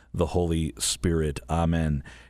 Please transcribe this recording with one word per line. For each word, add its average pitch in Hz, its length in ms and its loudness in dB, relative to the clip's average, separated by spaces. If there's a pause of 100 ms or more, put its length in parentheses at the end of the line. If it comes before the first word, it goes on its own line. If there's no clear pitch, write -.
(140)
the 87 140 0
Holy 82 500 0
Spirit. 78 640 0 (100)
Amen. 82 540 0 (260)